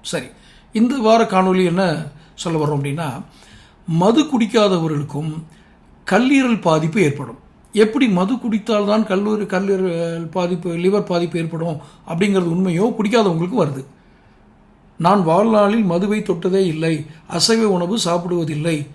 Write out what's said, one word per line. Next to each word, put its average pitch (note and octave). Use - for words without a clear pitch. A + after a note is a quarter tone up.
சரி, D3
இந்த A#3+
வார A3+
காணொளி F#3
என்ன E3
சொல்ல D#3+
வர்றோம் D3
அப்படின்னா, C#3+
மது G3
குடிக்காதவர்களுக்கும் D#3+
கல்லீரல் B3
பாதிப்பு D#3+
ஏற்படும். -
எப்படி A3
மது G3
குடித்தால்தான் G#3+
கல்லூரி-, G#3
கல்லீரல் F3+
பாதிப்பு, F3+
லிவர் F3+
பாதிப்பு E3+
ஏற்படும் E3
அப்படிங்கிறது F#3
உண்மையோ, F#3
குடிக்காதவங்களுக்கு G3
வருது. C3+
"நான் F#3
வாழ்நாளில் G#3
மதுவை G3
தொட்டதே F#3+
இல்லை, D#3+
அசைவ A3
உணவு F3+
சாப்பிடுவதில்லை E3